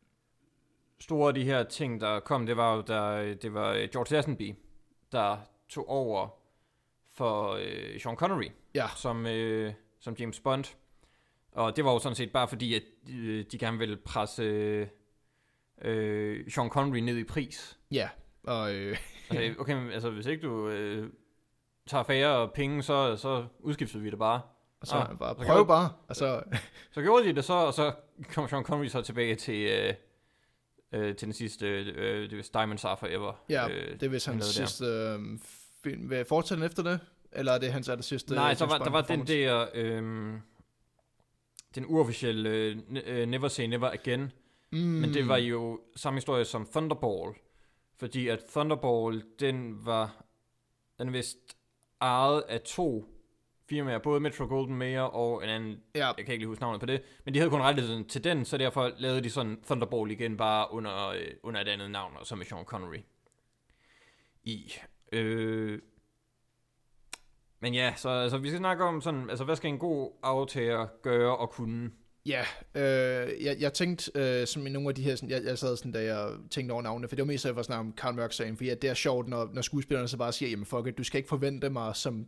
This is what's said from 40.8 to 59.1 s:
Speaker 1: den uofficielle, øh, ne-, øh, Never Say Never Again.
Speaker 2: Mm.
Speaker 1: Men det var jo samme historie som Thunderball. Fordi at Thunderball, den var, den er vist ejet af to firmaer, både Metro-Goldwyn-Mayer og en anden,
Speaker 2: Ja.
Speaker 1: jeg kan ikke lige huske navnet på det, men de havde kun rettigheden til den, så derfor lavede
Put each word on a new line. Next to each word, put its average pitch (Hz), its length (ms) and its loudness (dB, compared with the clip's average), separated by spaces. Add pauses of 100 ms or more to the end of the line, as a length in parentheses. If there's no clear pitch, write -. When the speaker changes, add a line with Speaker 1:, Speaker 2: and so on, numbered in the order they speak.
Speaker 1:
den 127 140 -6
uofficielle, 117 640 2
øh, 110 260 2
ne-, 117 320 -8
øh, 120 200 0
Never 131 200 0
Say 131 160 -2
Never 120 260 0
Again. 131 420 -2 (400)
Speaker 2:
Mm. 156 60 0
Speaker 1:
Men 160 360 2
det 135 140 4
var 131 80 6
jo 117 440 0 (160)
samme 131 200 -2
historie 131 280 2
som 107 220 -4
Thunderball. 110 680 0 (600)
Fordi 123 320 -2
at 113 100 2 (140)
Thunderball, 120 720 2 (180)
den 123 460 -2
var, 110 360 0 (760)
den 123 100 -4
er 127 40 -4
vist 127 260 -4 (640)
ejet 131 480 4
af 113 120 -2
to 135 440 -2 (640)
firmaer, 139 300 -2
både 147 220 2
Metro-Goldwyn-Mayer 131 800 -2
og 120 440 0
en 107 60 -2
anden, 110 260 -4 (180)
Speaker 2:
Ja. 147 120 0
Speaker 1:
jeg 120 100 0
kan 107 160 -6
ikke 120 60 0
lige 110 80 -4
huske 110 160 -8
navnet 117 180 -2
på 123 60 -6
det, 135 160 0 (220)
men 135 100 -2
de 139 40 4
havde 160 120 6
kun 143 120 4
rettigheden 123 460 2
til - 160 -4
den, 160 200 2
så - 140 -2
derfor 127 400 2
lavede 131 220 2